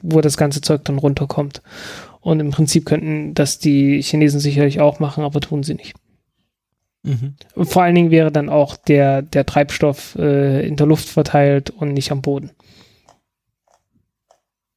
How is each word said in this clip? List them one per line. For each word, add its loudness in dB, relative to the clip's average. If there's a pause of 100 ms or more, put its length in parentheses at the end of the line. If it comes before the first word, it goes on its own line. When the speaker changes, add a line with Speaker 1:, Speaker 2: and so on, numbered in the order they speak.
Speaker 1:
wo 2
das 0
ganze -2
Zeug -2
dann -2
runterkommt. -4 (600)
Und 0
im -2
Prinzip 0
könnten -2
das -2
die 2
Chinesen 2
sicherlich 0
auch 2
machen, -4
aber -4
tun -6
sie -6
nicht. -14 (1080)
Speaker 2:
Mhm. -6 (200)
Speaker 1:
Und 0
vor 2
allen 4
Dingen 4
wäre 4
dann -2
auch 0
der, 2
der -2
Treibstoff, -2
äh, 0
in -6
der 2
Luft 2
verteilt 2
und -6
nicht -4
am -4
Boden. -6 (2250)